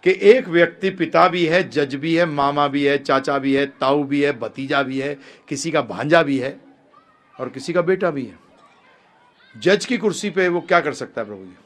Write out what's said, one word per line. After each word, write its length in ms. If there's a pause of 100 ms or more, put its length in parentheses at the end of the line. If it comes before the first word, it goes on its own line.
कि 200
एक 260
व्यक्ति 420
पिता 380
भी 180
है, 220
जज 260
भी 200
है, 120
मामा 420
भी 160
है, 140
चाचा 400
भी 160
है, 120
ताऊ 380
भी 180
है, 160
भतीजा 440
भी 180
है, 180 (300)
किसी 220
का 120
भांजा 400
भी 160
है 220 (800)
और 80
किसी 240
का 100
बेटा 280
भी 160
है। 120 (1200)
जज 260
की 140
कुर्सी 320
पे 180
वो 120
क्या 200
कर 120
सकता 280
है 60
प्रभु 180
जी? 100 (120)